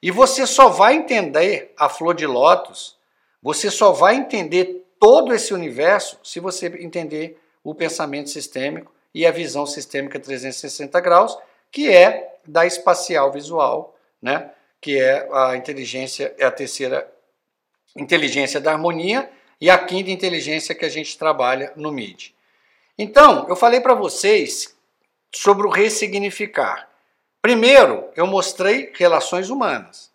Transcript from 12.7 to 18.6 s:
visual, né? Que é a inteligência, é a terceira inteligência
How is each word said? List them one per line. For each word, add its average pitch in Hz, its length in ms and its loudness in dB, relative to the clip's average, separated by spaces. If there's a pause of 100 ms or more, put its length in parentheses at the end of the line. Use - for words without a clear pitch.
visual, 143 640 -4 (240)
né? 135 300 -6 (300)
Que 143 180 -4
é 135 340 0
a 131 240 0
inteligência, 131 800 -10
é - 80 -2
a 127 60 4
terceira 135 600 -8 (840)
inteligência 143 640 -2